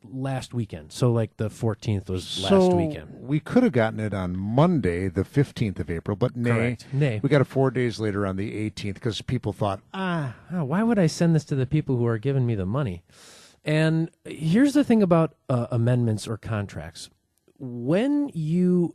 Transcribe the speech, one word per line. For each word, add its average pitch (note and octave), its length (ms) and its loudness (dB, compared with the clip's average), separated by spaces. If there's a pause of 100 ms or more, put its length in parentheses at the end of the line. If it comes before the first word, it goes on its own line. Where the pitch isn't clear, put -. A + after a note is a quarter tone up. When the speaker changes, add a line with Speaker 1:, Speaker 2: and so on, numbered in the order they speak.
Speaker 1:
last C3 520 -8
weekend. E2+ 380 -6
So, B2 200 2
like, A2+ 240 0
the A2 140 -2
fourteenth G#2 600 -2
was F#2 300 -6
last - 80 -2
Speaker 2:
So F#3 260 6
Speaker 1:
weekend. D#3 460 -4
Speaker 2:
we C#3 180 -2
could - 240 2
have A3 100 4
gotten A2 280 2
it G#2+ 140 -2
on F#2 220 -2
Monday, G2+ 720 2
the F#2 160 0
fifteenth - 540 -2
of F2 120 -6
April, F2 260 -4
but A#2 200 0
nay, A#2+ 140 0
Speaker 1:
Correct. A#2 420 -2
Nay. C3+ 300 0
Speaker 2:
we C#3 60 0
got C#3+ 140 4
it - 40 -2
four C3+ 240 0
days A#2 300 -2
later G#2 260 0
on F#2+ 100 -2
the A2 180 -4
eighteenth G#2 460 -6
'cause A2 220 -4
people A#2 300 -4
thought, G2 280 -2 (140)
"Ah." E3+ 400 -4 (160)
Speaker 1:
"Ah, E3+ 140 -4
why E3 180 0
would A#3 160 2
I F3 80 4
send E3+ 280 2
this D#3 100 2
to - 100 -6
the C3 120 0
people D3 320 0
who A#2+ 80 0
are A2+ 120 0
giving C3+ 280 0
me A#2 80 0
the F#2 120 -2
money?" G#2 360 -4 (600)
And D#3+ 460 2 (140)
here's A3 480 2
the C#4+ 120 4
thing A3+ 180 4
about, E3 320 4 (160)
uh, A#2+ 200 0
amendments A#2 560 2
or A2+ 120 -6
contracts. F#2+ 680 -8 (500)
When E3+ 760 -2
you F3 600 2